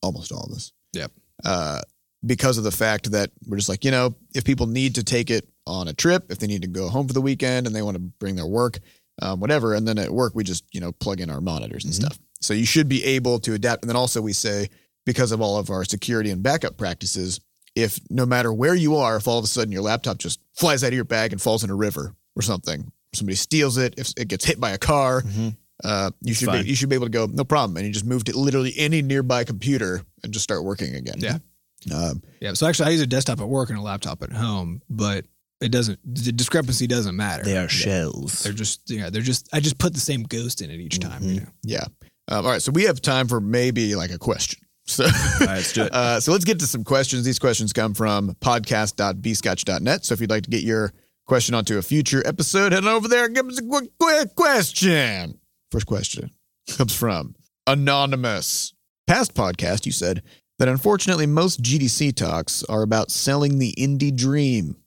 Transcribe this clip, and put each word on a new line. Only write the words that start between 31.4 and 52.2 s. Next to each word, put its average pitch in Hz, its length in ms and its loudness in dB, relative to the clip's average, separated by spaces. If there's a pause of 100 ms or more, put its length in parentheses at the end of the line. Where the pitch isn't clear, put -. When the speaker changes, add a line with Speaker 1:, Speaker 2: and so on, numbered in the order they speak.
Speaker 1:
Um, 78 280 -2 (200)
Speaker 2:
Yeah. 98 100 -6
So 156 140 0
actually, 160 220 2
I - 20 4
use 165 100 4
a 143 60 2
desktop 127 340 0
at 104 80 -6
work 131 220 -2
and 110 80 -4
a 101 40 -6
laptop 101 400 -8
at - 100 -10
home, 104 580 -4
but 101 340 -2 (380)
it 120 100 0
doesn't, 117 320 0
the 123 280 -4
discrepancy 123 540 0
doesn't 113 300 0
matter. 98 280 -4
Speaker 3:
They 98 120 0
are 92 60 0
Speaker 2:
Yeah. 90 60 -2
Speaker 3:
shells. 82 760 -2
Speaker 2:
They're 104 100 -2
just, 104 380 -6
yeah, 107 200 -4
they're 107 120 -4
just, 127 320 -2
I 151 60 2
just 143 180 0
put 175 160 0
the 139 60 -4
same 127 240 -2
ghost 117 360 -6
in 85 100 -10
it 82 100 -10
each 87 200 -6
time. 85 220 -6
You 95 140 -2
Speaker 3:
Mm-hmm. 101 80 -4
Speaker 2:
know? - 60 -18 (120)
Speaker 1:
Yeah. - 220 -4 (460)
Um, 104 140 0
all 127 80 2
right. - 80 0
So - 120 -2
we 160 120 4
have 165 160 2
time 131 260 2
for 120 140 2
maybe, 113 540 2
like, 90 160 -2
a 87 80 -8
question. - 420 -2 (260)
So, - 180 0
<laughs> - 0 -
Speaker 3:
All 165 60 6 (300)
right, 277 60 6 (100)
let's - 160 -2
do - 120 2
it. - 100 -4
Speaker 1:
uh, 120 260 4
so 151 120 2
let's 185 120 2
get 180 160 2
to 139 60 0
some 120 180 -2
questions. 131 400 2
These 127 140 2
questions 110 340 2
come 110 220 0
from 101 460 0
podcast 110 560 2
dot 98 260 -2
b 113 120 -2
scotch 95 300 -2
dot 92 180 -2
net. 139 220 0
So - 100 0
if 92 60 -4
you'd 110 100 -2
like 107 140 0
to - 60 -8
get 120 120 0
your 110 300 0 (340)
question 123 280 2
onto 110 240 0
a 95 40 -2
future 139 440 2